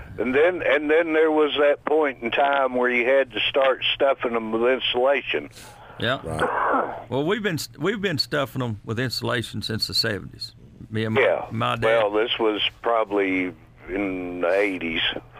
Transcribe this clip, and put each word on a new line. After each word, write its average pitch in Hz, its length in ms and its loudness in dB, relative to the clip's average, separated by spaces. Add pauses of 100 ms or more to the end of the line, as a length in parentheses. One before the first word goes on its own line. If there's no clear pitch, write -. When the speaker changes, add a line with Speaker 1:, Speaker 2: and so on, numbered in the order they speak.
(180)
Speaker 1:
And 123 160 -2
then, 165 280 4
and 147 280 2
then 165 220 2
there 156 200 4
was 151 260 2
that 147 260 2
point 147 380 0
in 117 80 -2
time 139 460 2
where 123 140 2
you 120 160 2
had 131 260 4
to 104 160 -4
start 135 340 2 (120)
stuffing 131 400 0
them 110 180 -2
with 117 180 2
insulation. 123 800 0 (480)
Speaker 2:
Yeah. 120 240 -2
Speaker 3:
Right. - 880 -4
Speaker 2:
Well, 135 140 -2
we've 208 180 -2
been 180 160 -2
st-, - 220 -10
we've 196 200 -2
been 180 180 -2
stuffing 139 420 -4
them 117 240 -4
with 117 160 -4
insulation 117 640 -4
since 110 260 -4
the - 60 -8
seventies. - 580 -2 (380)
Me 110 140 -2
and 110 100 -2
my, - 80 4
Speaker 1:
Yeah. 90 280 2
Speaker 2:
my 120 260 -2
dad. 117 80 -4
Speaker 1:
Well, 113 280 4
this 113 260 0
was 107 220 0 (220)
probably 98 680 0 (360)
in 90 540 -4
the 87 100 2
eighties. 90 480 0 (400)